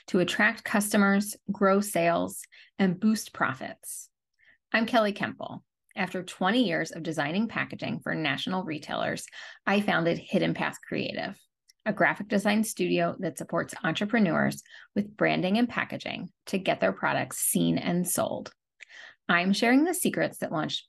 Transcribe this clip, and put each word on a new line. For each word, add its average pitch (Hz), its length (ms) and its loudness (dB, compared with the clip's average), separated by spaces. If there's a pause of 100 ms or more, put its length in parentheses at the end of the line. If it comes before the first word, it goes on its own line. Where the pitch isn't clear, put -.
to 190 140 2
attract 214 420 2
customers, 202 720 2 (160)
grow 196 300 4
sales, 180 640 0 (360)
and 180 220 2
boost 214 320 0
profits. - 760 -6 (640)
I'm 226 140 2
Kelly 220 260 4
Kemple. - 500 -6 (340)
After 185 260 -4
twenty 220 420 2
years 160 280 -2
of 165 100 -10
designing 160 460 -2
packaging - 560 -4
for 156 100 -2
national 160 480 -2
retailers, 151 640 -4 (400)
I 208 140 4
founded 170 380 0
Hidden 165 360 4
Path 151 220 -2 (100)
Creative, - 500 -4 (480)
a 214 80 0
graphic 165 360 0
design 214 340 2
studio 175 560 0
that 156 180 -6
supports 165 460 -4
entrepreneurs 165 800 2 (320)
with - 220 -4
branding 165 420 2
and 240 100 2
packaging - 600 -6 (180)
to 196 120 -2
get 185 200 0
their 190 140 2
products 135 460 -2
seen - 400 2
and 175 280 0
sold. - 460 -2 (760)
I'm 180 240 4
sharing 254 320 4
the 349 100 2
secrets - 440 -2
that - 120 -6
launched - 380 -4